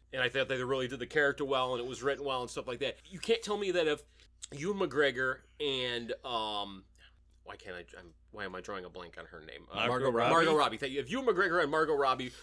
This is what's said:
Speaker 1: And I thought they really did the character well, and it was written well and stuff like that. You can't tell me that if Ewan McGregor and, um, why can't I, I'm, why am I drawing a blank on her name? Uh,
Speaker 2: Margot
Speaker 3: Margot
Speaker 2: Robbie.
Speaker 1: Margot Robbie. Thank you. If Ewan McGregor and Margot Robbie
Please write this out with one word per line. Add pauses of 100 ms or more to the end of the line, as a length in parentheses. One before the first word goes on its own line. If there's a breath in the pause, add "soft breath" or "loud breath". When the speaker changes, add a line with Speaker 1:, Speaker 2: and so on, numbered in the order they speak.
(120)
Speaker 1:
And
I
thought
they
really
did
the
character
well,
and
it
was
written
well
and
stuff
like
that. (120)
You
can't
tell
me
that
if (520 soft breath)
Ewan
McGregor (200)
and, (120)
um, (580 soft breath)
why
can't
I, (180)
I'm, (260)
why
am
I
drawing
a
blank
on
her
name?
Uh,
Speaker 2:
Margot
Speaker 3:
Margot
Speaker 2:
Robbie.
Speaker 1:
Margot
Robbie.
Thank
you.
If
Ewan
McGregor
and
Margot
Robbie (100)